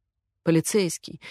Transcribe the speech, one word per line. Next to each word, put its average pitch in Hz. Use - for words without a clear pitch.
Полицейский, 165